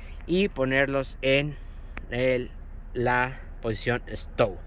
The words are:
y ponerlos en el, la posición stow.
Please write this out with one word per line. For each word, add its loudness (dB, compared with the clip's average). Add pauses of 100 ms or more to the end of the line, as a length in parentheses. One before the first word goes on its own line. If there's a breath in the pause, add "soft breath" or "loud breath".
(260 loud breath)
y 4
ponerlos 2
en 4 (540 soft breath)
el, 2 (420)
la 2 (220)
posición 0
stow. 0